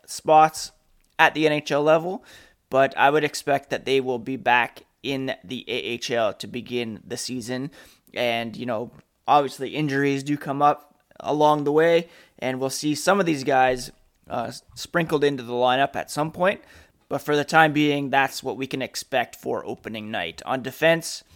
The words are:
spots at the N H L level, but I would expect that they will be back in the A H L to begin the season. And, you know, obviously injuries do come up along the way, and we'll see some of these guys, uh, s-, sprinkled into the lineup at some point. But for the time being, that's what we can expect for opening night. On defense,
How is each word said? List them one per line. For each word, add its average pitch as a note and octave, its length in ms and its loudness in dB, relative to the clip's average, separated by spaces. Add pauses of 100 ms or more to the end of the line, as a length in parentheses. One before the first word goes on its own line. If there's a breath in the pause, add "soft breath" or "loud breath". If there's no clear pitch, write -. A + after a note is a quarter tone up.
spots - 640 4 (460)
at D#3 160 6
the D3+ 140 2
N D3+ 60 2
H D3+ 180 -4
L D3 100 0
level, D#3+ 420 2 (460 loud breath)
but C3+ 260 2
I C3 140 4
would D3+ 140 2
expect C#3+ 480 -2
that B2+ 140 -4
they C3+ 140 2
will B2+ 200 -2
be C3 160 -8
back A#2+ 480 0 (180)
in C3 320 -4 (100)
the A2+ 240 -12
A G#2 60 -6
H A#2 380 -6
L A2+ 220 0
to - 120 -16
begin A2+ 640 -8
the A#2+ 100 -10
season. B2+ 540 -8 (420 loud breath)
And, A#2 420 -4
you A#2+ 120 -10
know, A#2 240 -6 (360)
obviously C3+ 420 2
injuries C#3 520 0
do C#3+ 160 -2
come C#3+ 240 -6
up - 400 0 (180)
along D3+ 440 2
the C#3+ 80 0
way, E3+ 380 4 (280 soft breath)
and C3 220 -4
we'll C3+ 100 -2
see D3+ 240 -2
some F3+ 260 2
of F#3+ 60 2
these D3 180 0
guys, C3 480 2 (380)
uh, A#2 200 -6
s-, - 120 -16 (140)
sprinkled D#3+ 480 -2
into C#3+ 180 0
the A#2+ 120 -10
lineup B2+ 420 2
at - 160 -8
some D#3 200 -4
point. F3+ 300 -2 (480 soft breath)
But C#3+ 100 -4
for D3 160 -2
the D3 100 0
time D#3+ 280 4
being, C#3+ 360 0
that's C3+ 340 0
what A#2 140 -6
we C3 100 -6
can C3+ 140 -6
expect - 560 -4
for B2 280 -6
opening G#2+ 460 -10
night. F2 340 -6
On C3 160 -4
defense, D#3+ 640 0 (120 soft breath)